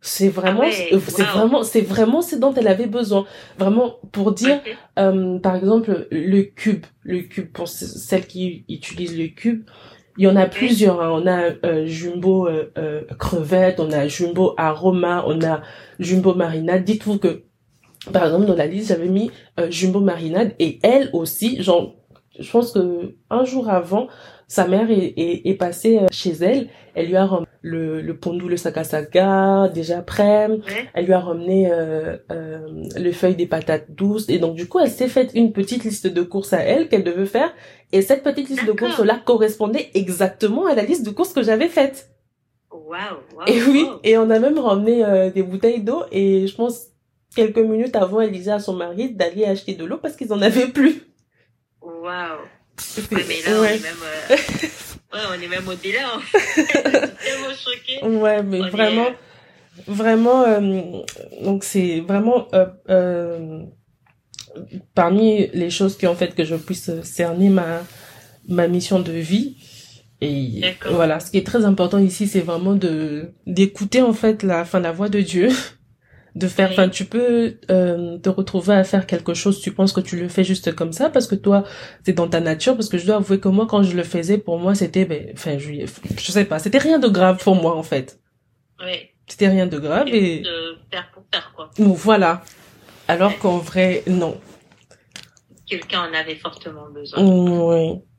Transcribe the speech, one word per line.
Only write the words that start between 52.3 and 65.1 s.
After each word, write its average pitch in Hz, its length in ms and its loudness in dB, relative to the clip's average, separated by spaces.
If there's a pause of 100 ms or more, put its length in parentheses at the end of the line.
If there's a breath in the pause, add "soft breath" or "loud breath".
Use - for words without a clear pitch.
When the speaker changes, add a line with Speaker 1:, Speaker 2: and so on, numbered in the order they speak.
Speaker 1:
C'était - 380 -10
Speaker 2:
Ouais, 185 120 -2
mais 160 240 -4
là, 214 100 4
Speaker 1:
ouais. 214 100 4
Speaker 2:
on - 20 0
est 214 80 -4
même, 165 120 -10 (100)
euh, 156 320 -2
Speaker 1:
<laughs> - 800 -8
Speaker 2:
ouais, 208 60 -8 (100)
on 180 120 -8
est 175 60 -12
même 185 180 -8
au-delà, 196 480 -6
en 247 60 -8
fait. - 180 0
<laughs> - 220 -2
Je - 20 2
suis 277 640 0
tellement 269 300 -6
choquée. 247 680 -4
Speaker 1:
Ouais, 214 220 2
mais 196 180 -4
Speaker 2:
On 190 60 -4
est, 185 40 -6
Speaker 1:
vraiment, 220 360 0
Speaker 2:
euh, - 800 -12
Speaker 1:
vraiment, 226 560 4
euh, 190 600 0 (400)
donc 196 220 -2
c'est 175 360 0
vraiment, 214 520 0
euh, 185 140 6 (240)
euh, 170 720 0 (1300)
parmi 202 580 4